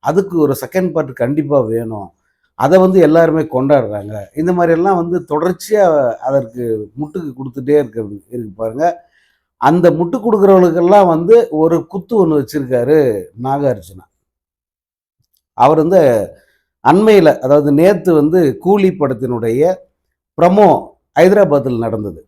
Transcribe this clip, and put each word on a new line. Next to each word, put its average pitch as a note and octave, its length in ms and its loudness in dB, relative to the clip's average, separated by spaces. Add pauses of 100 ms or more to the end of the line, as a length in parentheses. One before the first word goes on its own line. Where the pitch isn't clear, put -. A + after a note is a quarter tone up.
அதுக்கு F3 340 -4
ஒரு C#3 260 0
செகண்ட் F#3 280 -4
பார்ட் D3 200 -6
கண்டிப்பா C#3 480 -4
வேணும், A2 480 -6 (500)
அதை D3+ 200 2
வந்து F#3+ 220 2
எல்லாருமே D#3+ 420 2
கொண்டாடுறாங்க. A#2 720 -2 (200)
இந்த E3 180 -4
மாதிரி F3 260 0
எல்லாம் F#3 180 0
வந்து E3+ 200 -4 (120)
தொடர்ச்சியா F3+ 560 -2 (320)
அதற்கு B2 460 -6 (320)
முட்டுக்கு D3 440 -10
கொடுத்துட்டே C3+ 420 -6
இருக்கிறது G#2+ 360 -10 (120)
இருக்கு A#2 280 -12
பாருங்க. A2+ 300 -4 (720)
அந்த E3 300 2
முட்டு E3+ 340 -4
கொடுக்குறவங்களுக்கெல்லாம் F#3+ 840 4
வந்து F3 440 2
ஒரு D#3+ 260 0 (100)
குத்து G3 300 -10
ஒண்ணு E3 240 2
வச்சிருக்காரு C3 580 -2 (440)
நாகார்ஜுனா. B2+ 640 -6 (1500)
அவர் C#3+ 200 4
வந்து E3+ 220 2 (840)
அண்மையில, F#3+ 440 4 (100)
அதாவது C#3+ 340 2
நேத்து F3 420 2
வந்து D#3 440 0
கூலி F#3+ 320 0
படத்தினுடைய B2 720 -4 (760)
ப்ரமோ F3+ 300 4 (520)
ஹைதராபாத்தில் D3 680 2
நடந்தது. G#2 420 -8